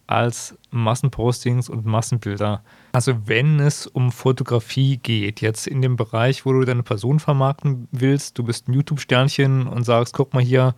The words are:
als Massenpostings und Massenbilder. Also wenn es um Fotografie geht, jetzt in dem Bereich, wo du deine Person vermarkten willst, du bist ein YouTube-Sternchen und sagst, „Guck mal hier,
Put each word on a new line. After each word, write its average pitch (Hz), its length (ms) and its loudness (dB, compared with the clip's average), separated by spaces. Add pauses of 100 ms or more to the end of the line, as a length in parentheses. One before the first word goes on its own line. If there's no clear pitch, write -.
als - 500 -2 (140)
Massenpostings 120 1000 0
und 110 180 -6
Massenbilder. 104 760 -2 (300)
Also 123 220 2 (120)
wenn 135 320 2
es 147 280 0
um 127 260 0
Fotografie 131 880 0
geht, 104 420 -2
jetzt 110 260 -2
in 135 160 -2
dem 127 140 2
Bereich, 117 480 0
wo 131 80 2
du 131 120 2
deine 123 180 0
Person 120 380 0
vermarkten 135 680 -2
willst, 135 480 0
du 123 60 -2
bist 117 240 -4
ein 123 60 0
YouTube-Sternchen 135 920 0
und 120 180 -4
sagst, 120 300 2
„Guck - 200 -2
mal 127 80 4
hier, 127 360 4